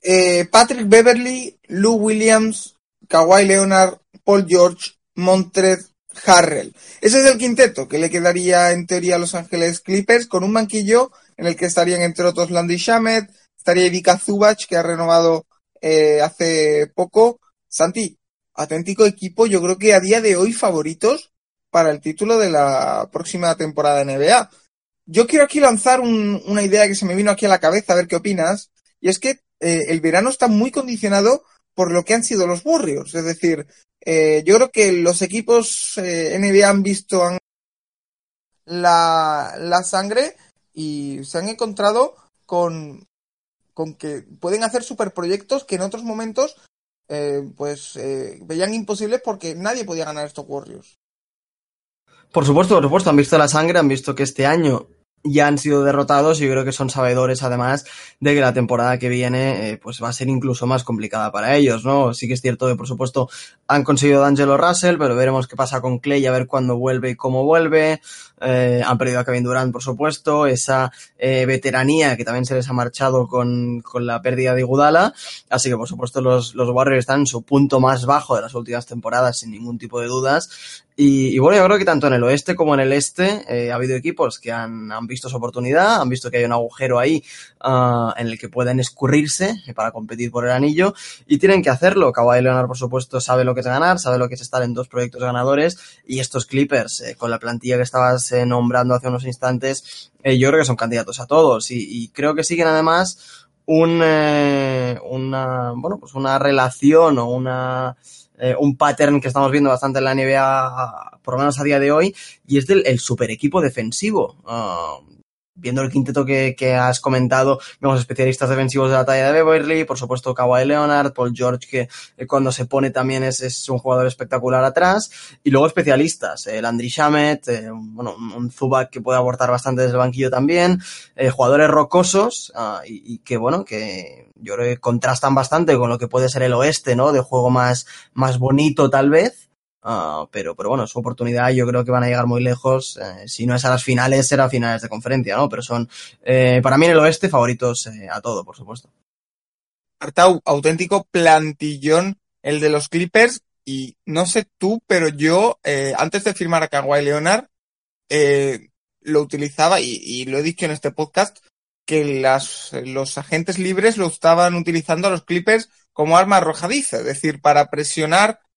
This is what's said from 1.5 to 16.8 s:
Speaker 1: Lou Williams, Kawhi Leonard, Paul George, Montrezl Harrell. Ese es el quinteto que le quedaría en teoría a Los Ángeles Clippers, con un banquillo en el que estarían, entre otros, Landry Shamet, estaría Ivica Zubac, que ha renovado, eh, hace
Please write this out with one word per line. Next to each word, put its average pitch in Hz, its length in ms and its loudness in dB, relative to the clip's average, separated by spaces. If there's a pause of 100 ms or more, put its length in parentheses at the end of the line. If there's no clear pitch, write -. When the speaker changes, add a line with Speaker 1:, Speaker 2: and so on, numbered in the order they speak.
Speaker 1:
Lou 208 280 2
Williams, 220 800 0 (300)
Kawhi 175 360 6
Leonard, 190 540 2 (260)
Paul 196 240 4
George, 175 440 2 (240)
Montrezl 185 760 0 (340)
Harrell. 165 500 4 (260)
Ese 233 200 6
es 269 60 6
el 262 100 6
quinteto 226 520 2
que 151 100 -2
le 160 100 0
quedaría 175 640 2
en 175 140 -2
teoría 180 300 0
a - 20 0
Los 175 160 -6
Ángeles 170 460 -4
Clippers, 214 460 2
con 185 180 -2
un 202 80 0
banquillo 220 580 2 (260)
en 170 100 -6
el 170 100 -2
que 180 100 -4
estarían, 175 340 0
entre 175 240 -2
otros, 175 260 0
Landry 175 260 0
Shamet, 226 540 0 (260)
estaría 180 300 2
Ivica 180 320 2
Zubac, 208 480 2
que 180 100 -4
ha 170 60 0
renovado, 165 640 2 (340)
eh, 156 420 4
hace 156 720 0